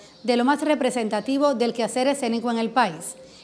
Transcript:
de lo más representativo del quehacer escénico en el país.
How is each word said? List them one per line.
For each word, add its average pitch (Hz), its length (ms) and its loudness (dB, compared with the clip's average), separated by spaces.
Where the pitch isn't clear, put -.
de 240 140 2
lo 240 80 2
más 285 180 2
representativo 262 920 0
del 233 180 0
quehacer 240 340 0
escénico 240 460 -2
en 233 60 -2
el 226 120 -2
país. 208 460 -2